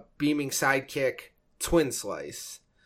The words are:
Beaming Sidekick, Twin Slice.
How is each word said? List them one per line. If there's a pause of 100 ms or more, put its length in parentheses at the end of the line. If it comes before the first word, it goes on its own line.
(180)
Beaming
Sidekick, (300)
Twin
Slice. (280)